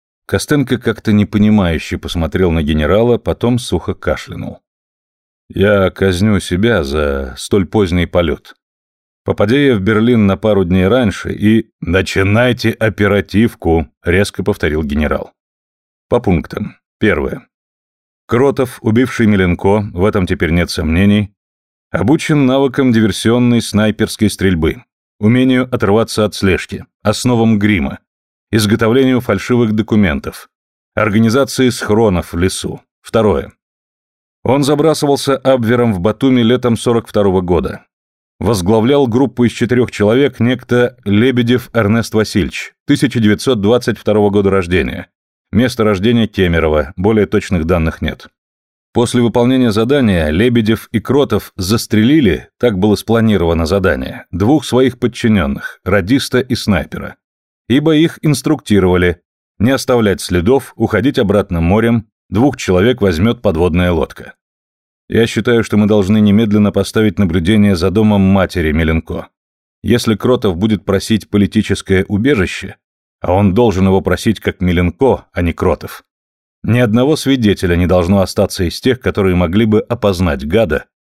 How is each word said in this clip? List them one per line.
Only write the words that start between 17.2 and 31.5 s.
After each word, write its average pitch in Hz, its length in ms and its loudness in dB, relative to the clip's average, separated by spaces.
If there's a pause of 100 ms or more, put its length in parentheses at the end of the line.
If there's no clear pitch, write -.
Кротов, 131 540 0
убивший 120 440 0
Миленко, 101 680 0
в 87 100 -4
этом 101 240 0
теперь 85 240 -2
нет 85 180 0
сомнений, 98 640 0 (580)
обучен 143 540 0
навыкам 131 460 2
диверсионной 113 720 2
снайперской 107 680 0
стрельбы, 85 540 -2 (360)
умению 127 540 2
отрываться 107 520 0
от 98 100 -4
слежки, - 500 -4 (180)
основам 113 540 2
грима, 104 420 -2 (520)
изготовлению 117 720 2
фальшивых 113 520 0
документов, 104 760 -2 (440)
организации 113 760 0